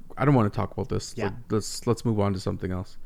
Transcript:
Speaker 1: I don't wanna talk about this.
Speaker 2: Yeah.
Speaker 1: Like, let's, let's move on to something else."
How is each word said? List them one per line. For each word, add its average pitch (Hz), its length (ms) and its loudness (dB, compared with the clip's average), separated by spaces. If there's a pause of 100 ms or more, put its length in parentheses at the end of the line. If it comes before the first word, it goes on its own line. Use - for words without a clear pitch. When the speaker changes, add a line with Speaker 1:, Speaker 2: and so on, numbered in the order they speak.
(180)
Speaker 1:
I - 60 0
don't 143 120 8
wanna 107 160 6
talk 101 200 -2
about - 160 -4
this. - 300 -4
Speaker 2:
Yeah. 104 80 0
Speaker 1:
Like, 101 80 -2 (160)
let's, - 360 -2
let's 117 200 0
move 110 160 2
on 101 120 2
to 92 60 -4
something 95 320 -4
else." 92 340 -6